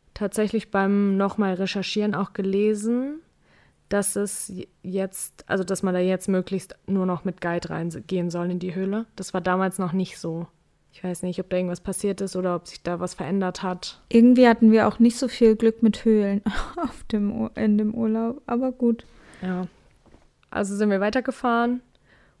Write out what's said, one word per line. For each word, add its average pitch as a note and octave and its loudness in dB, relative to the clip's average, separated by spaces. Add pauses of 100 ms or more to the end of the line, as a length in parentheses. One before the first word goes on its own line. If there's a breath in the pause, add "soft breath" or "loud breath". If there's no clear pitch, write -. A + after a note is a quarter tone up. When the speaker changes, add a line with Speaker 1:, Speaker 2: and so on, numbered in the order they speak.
(140)
Speaker 1:
tatsächlich G#3+ -2
beim G3 2
nochmal G3 0
Recherchieren G3 -2
auch F#3 -4
gelesen, G#3+ -2 (680)
dass G3+ -2
es G3+ -6
j-, F#3 -12 (160)
jetzt, F#3+ -6
also F#3+ -2
dass F#3 -4
man F#3+ 0
da F3+ 0
jetzt F#3 0
möglichst F#3 -2 (120)
nur F#3+ 0
noch F3+ -2
mit F3+ -6
Guide E3+ -4
reingehen F3 -4
soll F3 -4
in F3+ -4
die F3+ -6
Höhle. G3 -4 (100)
Das - -10
war F#3 -4
damals F#3 0
noch F3 -2
nicht F#3 -4
so. E3 -8 (440)
Ich - -16
weiß F3+ -6
nicht, F3+ -4
ob F#3 -10
da F3+ -2
irgendwas F3+ -4
passiert G3 -4
ist G3 -6
oder F3+ -2
ob E3+ -8
sich - -18
da E3+ -4
was F3+ -6
verändert F3+ -4
hat. F3+ -8
Speaker 2:
Irgendwie A#3+ 8
hatten A#3 8
wir A3 6
auch G#3 0
nicht A#3 6
so C4+ -2
viel A3 4
Glück A3+ 2
mit A3 2
Höhlen G#3 4 (200)
<laughs> - -12
auf - -8
dem G#3 0
Ur-, A3 -4
in G#3+ 2
dem G#3+ 0
Urlaub, A3+ -2
aber B3+ -2
gut. A#3+ 0 (360 soft breath)
Speaker 1:
Ja. F#3 -4 (840)
Also G3+ -4
sind G#3 2
wir G3 2
weitergefahren A#3+ 0 (580)